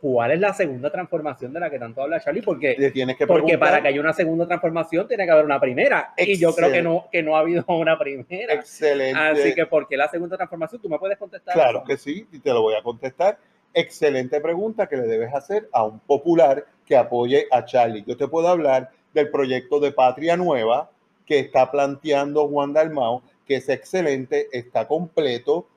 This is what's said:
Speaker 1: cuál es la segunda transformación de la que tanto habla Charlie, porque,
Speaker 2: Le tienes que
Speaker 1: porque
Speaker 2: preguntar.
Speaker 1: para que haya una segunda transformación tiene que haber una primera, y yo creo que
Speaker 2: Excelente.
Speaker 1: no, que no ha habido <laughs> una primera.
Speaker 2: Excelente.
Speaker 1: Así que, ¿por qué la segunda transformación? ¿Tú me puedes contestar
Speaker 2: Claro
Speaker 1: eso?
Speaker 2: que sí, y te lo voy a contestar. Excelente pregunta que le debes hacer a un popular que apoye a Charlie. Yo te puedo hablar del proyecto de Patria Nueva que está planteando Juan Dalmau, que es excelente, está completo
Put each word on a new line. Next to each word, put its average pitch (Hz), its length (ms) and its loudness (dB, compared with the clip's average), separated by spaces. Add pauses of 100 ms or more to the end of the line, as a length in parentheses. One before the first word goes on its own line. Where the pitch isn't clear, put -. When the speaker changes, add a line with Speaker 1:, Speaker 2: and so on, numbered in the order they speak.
Speaker 1:
cuál 123 300 0
es 160 100 2
la 196 140 0
segunda 143 360 -4
transformación 151 600 -8
de 165 80 -10
la 175 80 -6
que 143 100 -8
tanto 120 240 -10
habla 156 160 -4
Charlie, 156 220 -4
porque, 143 380 0
Speaker 2:
Le 139 120 2
tienes 131 280 -4
que 147 80 0
Speaker 1:
porque 165 220 4
Speaker 2:
preguntar. 160 200 4
Speaker 1:
para 147 140 4
que 147 60 2
haya 139 120 0
una 151 140 0
segunda 165 320 0
transformación 170 600 -2
tiene 202 200 -2
que 170 40 2
haber 156 140 8
una 143 160 0
primera, 143 560 0
y 190 220 2
yo 165 160 4
creo 170 160 4
que 175 80 2
Speaker 2:
Excelente. 175 40 0 (220)
Speaker 1:
no, - 80 -20
que 170 100 0
no 156 140 0
ha 156 40 4
habido 165 240 0
<laughs> - 40 -16
una 165 300 2
primera. 151 560 -6
Speaker 2:
Excelente. 143 680 -2
Speaker 1:
Así 147 340 2
que, 165 120 0
¿por 151 200 0
qué 135 120 -6
la 147 100 0
segunda 175 300 -8
transformación? 175 420 -10
¿Tú 202 80 -10
me 151 100 -4
puedes 196 200 -4
contestar 185 340 -12
Speaker 2:
Claro 147 280 4
Speaker 1:
eso? - 60 -18
Speaker 2:
que 135 120 -4
sí, 175 340 -10
y 156 80 -20
te - 100 -2
lo 117 120 2
voy 110 140 2
a 110 60 -4
contestar. 131 560 -4 (360)
Excelente 143 680 0
pregunta 190 480 -4
que 143 80 -6
le 127 100 -2
debes 120 280 -2
hacer 202 360 -4
a 117 140 2
un 110 160 -8
popular 143 640 2 (220)
que 147 100 2
apoye 123 560 2
a 120 140 2
Charlie. 110 400 0
Yo 127 100 -6
te 143 100 -4
puedo 165 220 0
hablar 139 420 2 (220)
del 151 180 2
proyecto 139 500 -2
de 143 120 0
Patria 139 440 2
Nueva 139 540 0 (360)
que 151 140 2
está 131 300 2
planteando 143 800 0
Juan 143 240 -2
Dalmau, 143 480 0 (260)
que 135 100 0
es 127 120 -6
excelente, 143 840 -2
está 120 380 -4
completo 151 800 -2 (100)